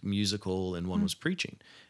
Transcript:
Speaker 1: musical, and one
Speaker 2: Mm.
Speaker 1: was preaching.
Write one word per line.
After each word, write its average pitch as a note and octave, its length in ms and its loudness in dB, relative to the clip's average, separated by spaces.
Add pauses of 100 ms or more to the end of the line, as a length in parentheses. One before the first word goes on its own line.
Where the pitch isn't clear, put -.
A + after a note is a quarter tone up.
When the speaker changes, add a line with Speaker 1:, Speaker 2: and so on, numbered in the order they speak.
Speaker 1:
musical, G2 720 0
and F2 120 -2
one C3+ 140 0
Speaker 2:
Mm. G#3 40 4
Speaker 1:
was - 100 0
preaching. - 420 -2 (340)